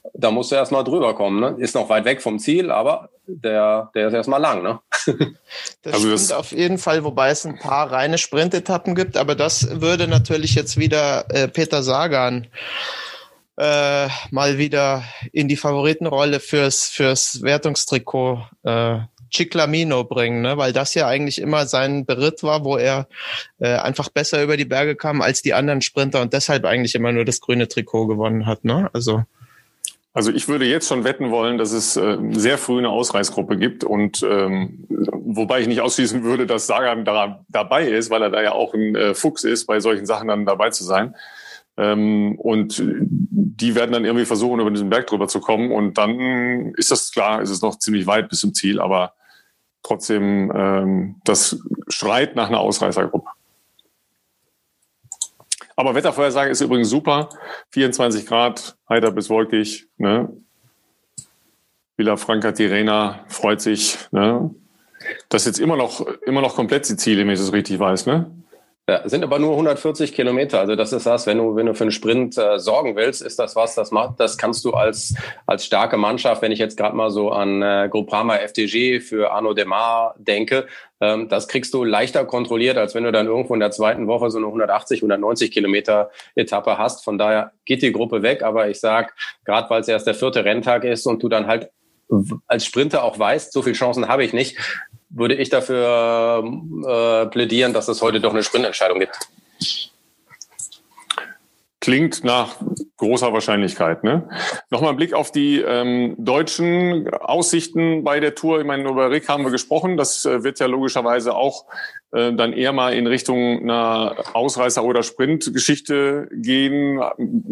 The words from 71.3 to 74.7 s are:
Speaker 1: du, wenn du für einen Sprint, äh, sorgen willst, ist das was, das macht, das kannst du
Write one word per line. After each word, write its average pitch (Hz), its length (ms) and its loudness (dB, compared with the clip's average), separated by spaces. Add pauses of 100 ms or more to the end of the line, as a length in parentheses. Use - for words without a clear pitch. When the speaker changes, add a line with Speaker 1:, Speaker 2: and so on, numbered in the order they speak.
Speaker 1:
du, 113 200 2
wenn 113 100 2
du 110 80 0
für 113 100 0
einen 110 60 2
Sprint, 120 480 0
äh, 104 200 4
sorgen 110 380 0
willst, 117 240 0
ist - 180 -6
das 113 160 -2
was, 113 200 0
das 110 160 -2
macht, 110 280 0
das 110 200 0
kannst 113 260 -2
du 120 80 0